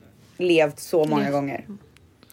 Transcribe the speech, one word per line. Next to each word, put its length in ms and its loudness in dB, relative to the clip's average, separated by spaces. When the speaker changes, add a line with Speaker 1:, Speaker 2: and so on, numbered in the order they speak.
Speaker 1:
levt 440 2
så 240 0
många 180 2
Speaker 2:
Levt. 100 -2
Speaker 1:
gånger. 340 -4